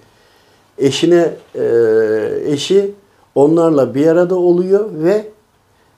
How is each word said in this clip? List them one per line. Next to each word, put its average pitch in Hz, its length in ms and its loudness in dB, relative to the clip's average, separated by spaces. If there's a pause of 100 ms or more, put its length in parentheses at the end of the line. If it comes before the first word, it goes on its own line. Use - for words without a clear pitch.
(800)
eşine, 165 520 0 (240)
e, 123 100 -6 (800)
eşi 185 500 -2 (400)
onlarla 147 600 2
bir 143 120 0
arada 175 280 2
oluyor 185 600 0
ve, 190 320 -2 (720)